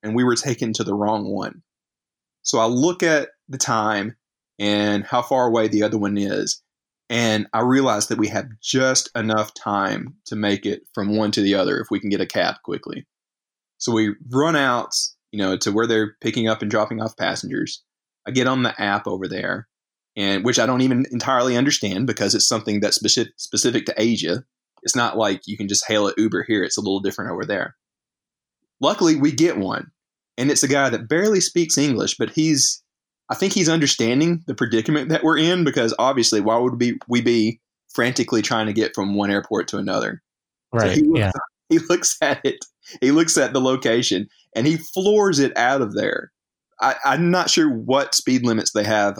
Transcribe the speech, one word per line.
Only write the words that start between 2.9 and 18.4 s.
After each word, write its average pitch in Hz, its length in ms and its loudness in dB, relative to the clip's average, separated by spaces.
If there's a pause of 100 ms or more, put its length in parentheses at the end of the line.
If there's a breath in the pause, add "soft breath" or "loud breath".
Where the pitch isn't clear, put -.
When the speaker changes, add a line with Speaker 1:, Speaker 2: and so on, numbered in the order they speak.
Speaker 1:
at 156 280 2 (180)
the - 100 -12
time 107 580 -2 (420)
and 104 460 0
how 123 180 0
far 127 240 0
away 113 220 2
the 107 140 2
other 107 160 0
one 101 200 0
is. 101 440 -4 (460)
And 113 460 0
I 113 60 0
realize 123 480 2
that 113 100 -2
we 107 100 0
have 110 180 -4 (160)
just 131 540 0
enough 110 380 -2
time 101 600 -4 (100)
to - 100 -8
make 104 300 -2
it 98 160 -4 (120)
from 104 220 -2
one 107 160 0
to 104 80 -2
the 98 140 2
other 95 240 2
if - 120 -8
we 104 80 -2
can 104 120 -4
get 101 100 0
a - 60 -2
cab 101 360 -2
quickly. - 440 -10 (720)
So 120 140 -4
we 107 220 2 (160)
run 151 260 2
out, 127 380 0 (380)
you 104 60 -8
know, 95 200 0
to - 140 -2
where 113 140 2
they're 110 340 0
picking 113 260 -2
up 110 160 0
and 104 80 -4
dropping 110 300 -2
off 110 160 -6
passengers. - 640 -6 (440)
I 104 40 -8
get 127 160 0